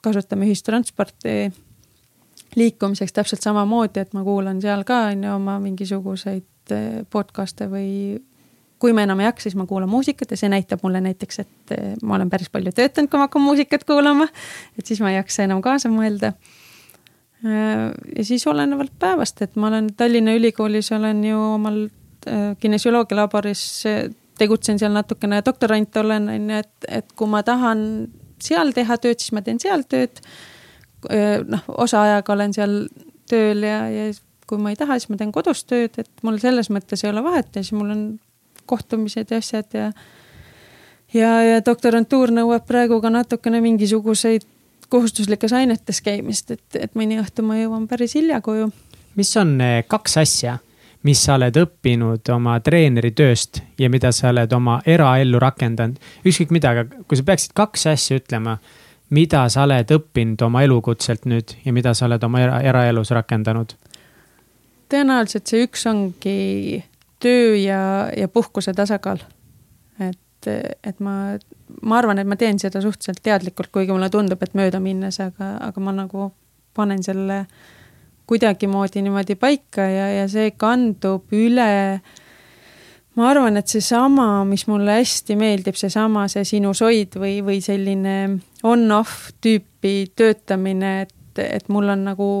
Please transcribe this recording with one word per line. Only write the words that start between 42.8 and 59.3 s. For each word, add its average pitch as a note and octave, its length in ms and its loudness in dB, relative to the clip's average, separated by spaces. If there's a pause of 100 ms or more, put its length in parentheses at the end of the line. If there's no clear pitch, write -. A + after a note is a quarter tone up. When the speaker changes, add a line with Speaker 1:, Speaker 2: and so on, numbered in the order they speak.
Speaker 1:
ka A3+ 100 0
natukene A#3 480 0
mingisuguseid A3 840 2 (400)
kohustuslikes A3 680 0
ainetes B3 480 0
käimist, G#3 540 -6
et, - 220 -12
et - 180 -6
mõni A3 240 -2
õhtu G#3+ 240 -4
ma G#3+ 160 0
jõuan A3 280 -2
päris A#3+ 280 -4
hilja D#4 240 0
koju. A3 300 -2 (460)
Speaker 2:
Mis G3+ 200 0
on, F3+ 220 4
e, A#2+ 260 4
kaks - 340 -2
asja, B2+ 360 2 (500)
mis C#3+ 160 4
sa C#3+ 160 4
oled B2+ 240 4
õppinud A#2 720 0
oma A#2+ 280 2
treeneri B2+ 520 4
tööst B2+ 480 2 (140)
ja B2+ 180 2
mida B2+ 240 2
sa B2 160 2
oled A#2+ 240 2
oma A#2+ 280 2
eraellu C3 600 4
rakendanud? A#2 560 0 (220)
Ükskõik E3+ 340 2
mida, C#3+ 160 4
aga A#2 320 -2
kui C3+ 160 2
sa C3+ 80 0
peaksid - 260 0
kaks G#3 340 0
asja C3+ 340 0
ütlema, A2+ 340 -4 (560)
mida D3+ 380 4